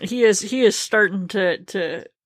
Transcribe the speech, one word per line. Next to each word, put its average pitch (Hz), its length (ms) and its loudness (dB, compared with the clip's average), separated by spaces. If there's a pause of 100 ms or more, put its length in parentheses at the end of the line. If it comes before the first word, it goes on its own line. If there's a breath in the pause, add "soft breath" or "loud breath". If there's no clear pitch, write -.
he 240 220 -4
is. 214 180 4
He 233 220 -4
is 214 140 4
starting 196 520 0
to, 180 360 -2
to 165 400 -6 (220)